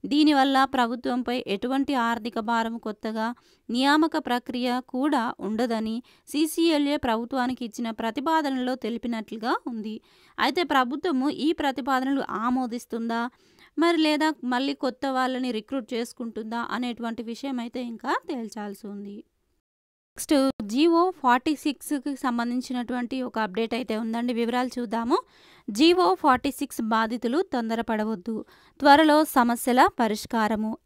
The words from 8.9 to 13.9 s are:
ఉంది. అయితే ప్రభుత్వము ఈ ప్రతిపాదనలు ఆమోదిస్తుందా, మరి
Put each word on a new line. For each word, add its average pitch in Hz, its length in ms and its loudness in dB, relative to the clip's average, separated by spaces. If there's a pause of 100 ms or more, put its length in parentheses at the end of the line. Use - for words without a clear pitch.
ఉంది. 220 280 -8 (420)
అయితే 269 260 2
ప్రభుత్వము 277 640 2 (100)
ఈ 302 120 2
ప్రతిపాదనలు 269 800 -2
ఆమోదిస్తుందా, 233 920 -4 (560)
మరి 339 200 4